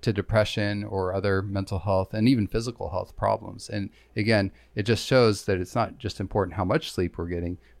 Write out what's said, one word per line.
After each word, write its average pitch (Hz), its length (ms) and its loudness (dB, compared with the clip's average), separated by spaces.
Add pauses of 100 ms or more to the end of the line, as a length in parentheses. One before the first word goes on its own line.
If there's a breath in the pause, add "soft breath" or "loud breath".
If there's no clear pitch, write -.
to 117 100 0
depression 104 720 0
or 95 300 -2
other 95 260 2
mental 95 380 -2
health 95 340 0
and 110 160 4
even 117 180 4
physical 113 440 -4
health - 260 -6
problems. - 540 -2
And 101 180 -4 (260 soft breath)
again, 104 380 2 (220 soft breath)
it 107 80 -2
just 104 240 0
shows 117 400 4
that 98 120 2
it's 90 160 -6
not 113 220 -2
just - 240 -8
important 92 340 -2
how 92 120 -2
much 131 260 0
sleep 87 240 -2
we're 85 120 -6
getting, 87 280 -4 (240 soft breath)